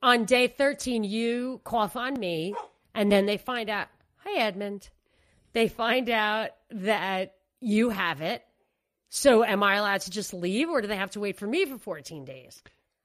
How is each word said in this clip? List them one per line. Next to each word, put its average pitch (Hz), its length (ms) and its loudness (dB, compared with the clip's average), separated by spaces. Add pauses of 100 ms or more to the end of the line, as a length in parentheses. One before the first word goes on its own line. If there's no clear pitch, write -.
on 247 220 4
day 247 240 4
thirteen, 240 540 0
you 233 600 -2
cough 214 320 -2
on 247 240 -4
me, 175 340 -4 (400)
and 202 180 2
then 202 140 6
they 202 120 0
find 233 340 -6
out, 202 160 -4 (300)
hi, 392 220 -4
Edmund. 202 500 -4 (640)
They 226 140 4
find 233 420 -2
out 214 420 0 (200)
that 190 640 -2 (260)
you 220 300 2
have 175 320 -2
it. 202 200 -4 (680)
So 220 340 6
am 202 200 2
I 196 120 4
allowed 202 260 0
to 185 100 -12
just 196 220 -8
leave, 190 360 -2
or 302 120 0
do 208 60 -4
they 208 100 -2
have 190 140 -4
to 208 80 -10
wait 202 180 -4
for 208 100 -10
me 330 180 0
for 269 120 -10
fourteen 156 480 -12
days? 131 360 -18 (440)